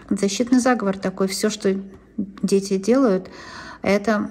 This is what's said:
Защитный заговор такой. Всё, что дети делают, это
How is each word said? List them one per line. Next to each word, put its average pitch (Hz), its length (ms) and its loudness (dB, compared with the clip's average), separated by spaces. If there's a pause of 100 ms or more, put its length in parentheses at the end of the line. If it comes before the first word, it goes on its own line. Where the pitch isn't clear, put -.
Защитный 233 520 2
заговор 220 360 2
такой. 190 300 -2
Всё, 202 240 -2
что 196 240 0 (680)
дети 196 340 2
делают, 202 520 2 (540)
это 208 480 0